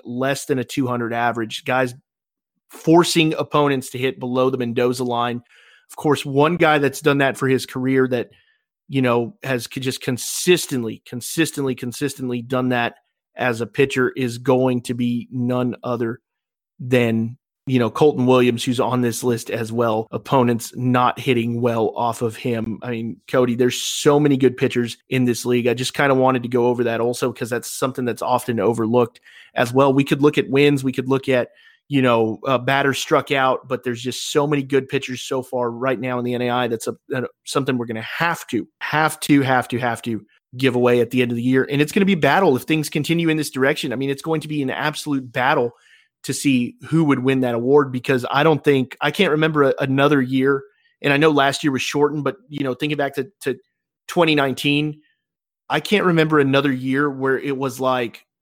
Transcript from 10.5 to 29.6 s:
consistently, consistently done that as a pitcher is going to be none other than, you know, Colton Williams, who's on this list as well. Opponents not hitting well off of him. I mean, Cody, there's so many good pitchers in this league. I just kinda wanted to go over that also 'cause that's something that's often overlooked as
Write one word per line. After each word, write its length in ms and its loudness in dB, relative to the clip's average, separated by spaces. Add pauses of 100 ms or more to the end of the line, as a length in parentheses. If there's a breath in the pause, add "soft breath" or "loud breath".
consistently, 720 -4
consistently 680 -6
done 260 -2
that 260 0 (400)
as 260 -2
a 60 -4
pitcher 440 2
is 280 -4
going 440 2
to 120 -6
be 380 -2
none 500 -2
other 380 -4 (580)
than, 580 0 (300)
you 140 2
know, 100 2
Colton 360 2
Williams, 360 4
who's 160 -2
on 220 0
this 240 -2
list 260 -2
as 220 -4
well. 400 0
Opponents 640 0
not 420 0
hitting 420 -2
well 360 0
off 260 -4
of 140 -4
him. 460 -6
I 100 -8
mean, 340 -8
Cody, 300 2
there's 260 0
so 380 2
many 160 4
good 200 4
pitchers 400 -2 (120)
in 160 0
this 200 0
league. 220 0
I 80 2
just 200 -4
kinda 200 4
wanted 300 2
to 40 -8
go 200 2
over 160 0
that 160 0
also 320 -2
'cause 180 -8
that's 180 -4
something 360 -4
that's 180 -4
often 380 -2
overlooked 600 0 (360 loud breath)
as 160 0